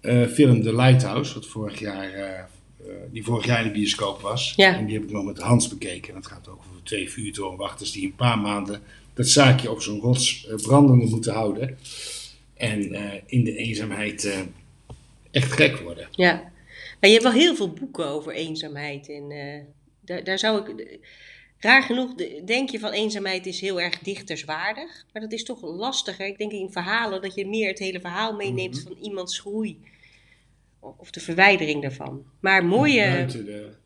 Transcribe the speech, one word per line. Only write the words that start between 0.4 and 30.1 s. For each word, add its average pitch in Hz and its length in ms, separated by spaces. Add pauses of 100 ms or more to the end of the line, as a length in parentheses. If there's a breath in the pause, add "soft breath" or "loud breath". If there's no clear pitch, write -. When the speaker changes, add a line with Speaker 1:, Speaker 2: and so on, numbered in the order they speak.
Speaker 1:
The 110 120
Lighthouse, 127 600
wat - 120
vorig 104 320
jaar, 98 340
eh, 98 260
eh, 92 80 (680)
die 110 120
vorig 113 220
jaar 117 140
in 113 60
de 104 120
bioscoop 104 420
was. 113 360
Speaker 2:
Ja. 185 220
Speaker 1:
En 107 80
die 107 80
heb 107 100
ik - 60
nog 104 140
met 98 140
Hans 117 300
bekeken. 92 400
En - 120
dat - 100
gaat 92 180
ook 92 100 (120)
over 90 120
twee 95 280
vuurtorenwachters 98 840
die 98 120
een 95 100
paar 120 240
maanden 101 440 (320 loud breath)
dat 120 140
zaakje 131 420
op - 120
zo'n 104 180
rots, - 460
eh, 110 100
brandende 127 500
moeten 110 280
houden. 110 440 (760 loud breath)
En, 104 360
eh, 101 340
in 123 180
de 104 120
eenzaamheid, 107 680
eh, 98 140 (920)
echt 131 220
gek 151 240
worden. - 340
Speaker 2:
Ja. 175 220 (680 loud breath)
Maar 202 100
je 220 80
hebt 226 40
wel 247 100
heel 302 220
veel 185 180
boeken 175 340
over 147 280
eenzaamheid. 147 720
En, 143 220
eh, 147 300 (400)
daar, - 240
daar 190 140
zou 214 320
ik, - 280 (600 loud breath)
raar 254 240
genoeg, 254 320
de-, 151 300
denk 254 260
je - 80
van 214 140
eenzaamheid 196 540
is 185 140
heel 190 200
erg 175 180
dichterswaardig. 196 1120
Maar 214 100
dat 220 100
is 226 120
toch - 180
lastiger. 196 640
Ik 202 120
denk 214 140
in 190 200
verhalen 196 500
dat 190 120
je 196 120
meer 208 220
het 190 100
hele 185 220
verhaal 208 360
meeneemt 190 380
Speaker 1:
Mhm. 147 80
Speaker 2:
van 185 200
iemands 190 360
groei. 202 400 (1000 soft breath)